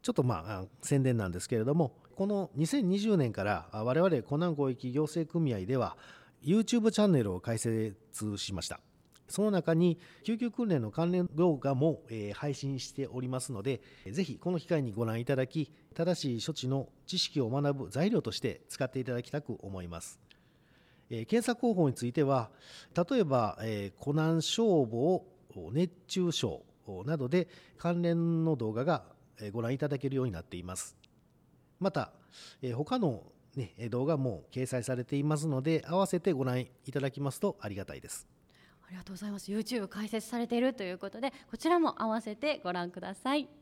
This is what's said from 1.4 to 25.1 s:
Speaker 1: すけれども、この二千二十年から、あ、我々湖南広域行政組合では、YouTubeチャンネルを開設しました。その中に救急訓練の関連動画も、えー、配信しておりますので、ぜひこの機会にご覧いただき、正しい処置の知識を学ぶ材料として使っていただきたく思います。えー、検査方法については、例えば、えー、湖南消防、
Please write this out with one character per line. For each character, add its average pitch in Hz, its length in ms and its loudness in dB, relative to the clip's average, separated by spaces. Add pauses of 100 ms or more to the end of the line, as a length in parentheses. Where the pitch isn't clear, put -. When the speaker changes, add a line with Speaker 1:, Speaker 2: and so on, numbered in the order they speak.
Speaker 1:
す - 80 -10
け 120 80 2
れ 110 80 2
ど 143 100 2
も、 165 220 2 (180)
こ 196 120 0
の 202 280 0
二 151 100 2
千 240 220 2
二 185 100 2
十 202 200 2
年 123 160 2
か 101 100 -2
ら、 98 300 0
あ、 107 100 -4
我 127 160 2
々 170 240 4
湖 143 140 -2
南 170 180 0
広 139 160 2
域 123 220 -6
行 147 100 2
政 151 260 -2
組 160 240 2
合 95 120 -2
で 120 100 0
は、 110 220 0 (440)
YouTube 220 500 4
チ 214 100 2
ャ 208 60 6
ン 196 40 6
ネ 143 100 6
ル 101 120 0
を 90 80 -4
開 117 180 -2
設 110 380 0 (400)
し - 160 -6
ま 87 80 -4
し - 80 -8
た。 - 100 -10 (480)
そ - 160 -2
の 214 80 2
中 170 240 2
に 170 240 4 (240)
救 220 160 -2
急 240 100 0
訓 226 200 -2
練 156 120 4
の 110 80 -2
関 170 220 0
連 180 240 2
動 165 220 4
画 139 180 0
も、 143 340 2
え 104 220 -4
ー、 - 20 -6
配 143 220 -4
信 135 240 -4
し - 120 -10
て 139 160 -6
お 127 140 -6
り 127 60 -4
ま 127 120 -2
す 127 120 -8
の 104 100 -6
で、 123 200 -2 (280)
ぜ 147 140 -2
ひ 135 160 -6
こ - 100 -2
の 180 100 0
機 - 60 -8
会 160 160 2
に 123 100 -2
ご 113 140 0
覧 113 160 0
い 120 40 -4
た 143 100 2
だ 131 100 2
き、 147 260 -4 (220)
正 156 460 0
し 104 40 -6
い - 0 -
処 - 80 -4
置 135 160 -6
の 135 220 -2 (160)
知 185 140 -2
識 - 200 0
を 123 80 2
学 139 380 0
ぶ - 60 -12
材 160 180 0
料 208 140 2
と 113 80 -4
し - 80 -6
て 92 300 -4
使 - 140 -4
っ 127 60 -2
て 135 100 -4
い 127 40 -2
た 127 100 -4
だ 120 80 -2
き - 80 -14
た 147 120 -4
く 117 200 -8
思 95 220 -8
い 87 40 -8
ま 85 140 -8
す。 - 180 -16 (920)
え 113 100 -4
ー、 - 60 -4
検 226 180 2
査 247 80 2
方 233 220 2
法 165 140 6
に 120 60 0
つ 120 120 -2
い 120 60 -2
て 160 100 4
は、 131 260 2 (460)
例 240 240 2
え 208 40 4
ば、 123 380 2
え 104 340 -4
ー、 - 80 -16
湖 143 100 0
南 160 280 4
消 175 480 4
防、 143 340 2 (480)